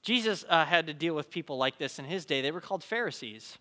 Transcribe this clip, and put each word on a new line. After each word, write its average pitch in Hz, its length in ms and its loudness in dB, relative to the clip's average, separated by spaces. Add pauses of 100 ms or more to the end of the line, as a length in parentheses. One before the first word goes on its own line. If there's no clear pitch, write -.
Jesus, 220 440 0
uh, 165 180 6
had 165 200 4
to 156 80 -6
deal 160 220 0
with 147 160 -4
people 151 260 -6
like 131 220 2
this 135 180 -4
in 139 80 -8
his 170 200 -4
day. 135 140 2
They 139 120 2
were 170 100 -6
called 190 220 -6
Pharisees. 139 760 -6